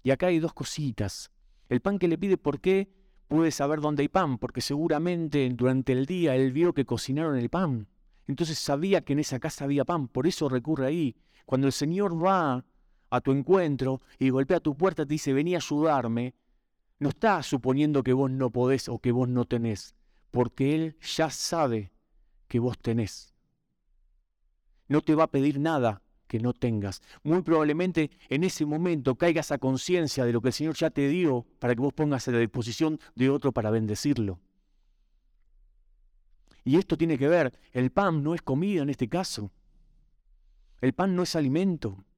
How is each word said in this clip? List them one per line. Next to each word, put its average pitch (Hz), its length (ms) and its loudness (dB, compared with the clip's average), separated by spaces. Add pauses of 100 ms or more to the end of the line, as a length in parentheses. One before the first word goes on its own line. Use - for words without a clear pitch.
Y 123 80 -2
acá 135 180 2
hay 170 120 2
dos 160 140 -2
cositas. - 760 -6 (400)
El 127 120 0
pan 196 180 -2
que 180 80 2
le 160 100 2
pide, 190 180 2
¿por 143 240 -4
qué 190 300 0 (380)
puede 160 240 2
saber 147 280 -2
dónde 147 220 0
hay 151 60 0
pan? 151 320 0
Porque - 200 -6
seguramente 156 920 0
durante 127 420 2
el 131 140 0
día 170 280 0
él 131 160 4
vio 165 220 2
que 139 100 0
cocinaron 139 540 -2
el 120 140 -2
pan. 143 360 -2 (400)
Entonces 156 300 -4
sabía 160 440 0
que 139 120 -4
en 143 60 2
esa 131 200 -4
casa 147 260 -8
había 139 200 0
pan, 156 220 -2
por 131 180 -4
eso 165 220 0
recurre 131 400 -2
ahí. 151 280 -2 (300)
Cuando 135 220 0
el 131 60 2
Señor 170 500 -2
va 165 420 2 (440)
a 123 120 0
tu - 120 0
encuentro 139 680 2 (160)
y 131 120 2
golpea 135 320 2
tu 147 140 -2
puerta, 165 300 0
te 143 80 -4
dice, 147 200 -2
"Vení 156 200 2
a 170 40 0
ayudarme", 127 760 0 (680)
no 143 100 0
está 185 340 0
suponiendo 139 600 0
que 127 100 2
vos 135 180 2
no 131 180 -2
podés 127 400 0
o 95 100 -8
que 123 120 0
vos 123 160 0
no 123 180 0
tenés, 117 500 -4 (340)
porque 135 460 0
Él 160 260 -4
ya - 280 -2
sabe 123 640 -2 (560)
que 120 120 -2
vos 120 200 -2
tenés. - 540 -4 (1500)
No 151 140 2
te 156 120 0
va 156 120 4
a - 60 -12
pedir 139 280 0
nada 135 420 0 (260)
que 113 120 -4
no 123 140 -2
tengas. 104 480 -4 (220)
Muy 170 180 2
probablemente 160 680 0 (180)
en 147 160 0
ese 170 200 -2
momento 151 520 0
caiga 165 240 2
esa 139 160 -4
conciencia 135 680 0
de 120 80 2
lo 117 100 0
que 127 80 2
el 117 40 -2
Señor 156 220 -4
ya 160 140 0
te 139 200 0
dio 147 360 0 (140)
para 123 160 0
que 117 60 -4
vos 139 100 0
pongas 147 380 -2
a - 20 0
la 117 60 2
disposición 120 600 -2 (160)
de 127 140 2
otro 139 220 0
para 107 200 0
bendecirlo. 110 680 -2 (2250)
Y 143 140 4
esto 190 180 2
tiene 165 220 0
que 135 100 0
ver, 156 320 2 (120)
el 123 200 0
pan 170 300 0
no 160 140 -2
es 160 80 -8
comida 160 400 -2
en 143 80 -2
este 123 180 -4
caso. 170 420 -6 (1300)
El 127 140 0
pan 185 220 0
no 180 80 2
es 170 120 -4
alimento. 143 720 0 (120)